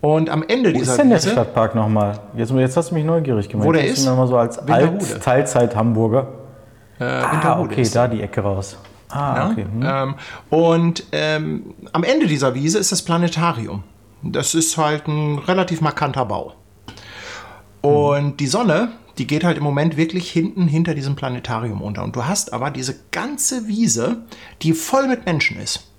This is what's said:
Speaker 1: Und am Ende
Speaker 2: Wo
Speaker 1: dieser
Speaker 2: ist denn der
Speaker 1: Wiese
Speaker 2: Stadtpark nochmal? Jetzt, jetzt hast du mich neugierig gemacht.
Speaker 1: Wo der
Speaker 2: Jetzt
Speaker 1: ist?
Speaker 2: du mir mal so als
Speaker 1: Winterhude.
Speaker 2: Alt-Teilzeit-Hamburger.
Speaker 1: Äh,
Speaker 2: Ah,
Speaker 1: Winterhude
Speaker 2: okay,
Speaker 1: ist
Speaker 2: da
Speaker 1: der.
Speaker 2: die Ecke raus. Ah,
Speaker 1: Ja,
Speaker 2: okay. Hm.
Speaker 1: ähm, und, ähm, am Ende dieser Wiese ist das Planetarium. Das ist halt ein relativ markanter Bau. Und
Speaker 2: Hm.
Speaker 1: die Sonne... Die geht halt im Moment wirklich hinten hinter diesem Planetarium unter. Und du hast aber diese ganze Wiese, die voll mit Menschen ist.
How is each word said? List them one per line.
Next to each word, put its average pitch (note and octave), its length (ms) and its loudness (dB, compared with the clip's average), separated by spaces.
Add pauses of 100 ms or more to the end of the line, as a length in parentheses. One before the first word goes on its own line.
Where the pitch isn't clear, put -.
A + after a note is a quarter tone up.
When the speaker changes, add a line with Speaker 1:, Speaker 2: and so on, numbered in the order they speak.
Speaker 1:
Und D#3 300 2
am D#3 120 0
Ende A#3 320 2
Speaker 2:
Wo - 40 2
Speaker 1:
dieser C3 140 0
Speaker 2:
ist - 60 2
denn C#4+ 120 6
der G#3 80 6
Speaker 1:
Wiese F3 120 2
Speaker 2:
Stadtpark A2+ 440 2
nochmal? G#2+ 460 2 (160)
Jetzt, A2+ 160 -2
jetzt C3 240 2
hast E3+ 140 0
du F3 40 -4
mich D#3 100 0
neugierig C#3 440 0
gemacht. A2+ 180 0
Speaker 1:
Wo D#3+ 60 4
der D#3 120 4
Speaker 2:
Jetzt C3+ 140 0
Speaker 1:
ist? C3+ 80 2
Speaker 2:
du C3 40 2
mir B2+ 60 2
mal B2+ 100 4
so B2+ 100 2
als A#2+ 220 2
Speaker 1:
Winterhude. D#3 460 2
Speaker 2:
Alt-Teilzeit-Hamburger. A2+ 1200 2 (720)
Speaker 1:
Äh, - 60 -4
Speaker 2:
Ah, C3 280 -2
Speaker 1:
Winterhude B2 400 0
Speaker 2:
okay, A#2+ 100 0
Speaker 1:
ist A2+ 140 0
Speaker 2:
da A#2+ 100 4
Speaker 1:
der. A2+ 100 -2
Speaker 2:
die G#2 60 -4
Ecke G#2 200 -6
raus. G2 340 -4 (340)
Ah, C#3+ 260 -4
Speaker 1:
Ja, D3+ 140 0
Speaker 2:
okay. G#3+ 140 -2
Hm. G#2+ 200 -4
Speaker 1:
ähm, C3+ 300 -2 (360)
und, E3 640 4
ähm, D3+ 600 -2 (180)
am E3+ 120 0
Ende D4 220 2
dieser C3+ 280 2
Wiese D#3 240 0
ist G3 140 0
das F3 100 -2
Planetarium. D#3+ 800 -2 (400)
Das C#3 320 -2
ist E3 220 0
halt D3+ 320 0
ein D3+ 300 -2
relativ F3+ 420 0
markanter C#3+ 440 0
Bau. G2 300 -6 (1300)
Und D3 360 4
Speaker 2:
Hm. C#3+ 220 -2
Speaker 1:
die C#3+ 80 -2
Sonne... G3 420 2 (300)
Die B2+ 80 -4
geht D#3 180 0
halt F3 140 2
im - 60 -4
Moment D3 320 0
wirklich E3+ 340 -2
hinten F3 360 0
hinter D#3+ 280 2
diesem C#3 220 -2
Planetarium A#2 680 -4
unter. G2 200 -6
Und G#2+ 140 -6
du A#2+ 100 -4
hast G3 260 -4
aber B2 180 -4
diese C3 260 -8 (160)
ganze A#3+ 560 -4
Wiese, G#3+ 540 0 (400)
die D#3+ 100 2
voll C4+ 340 0
mit B3+ 200 -2
Menschen C#3 340 -2
ist. - 280 -8 (100)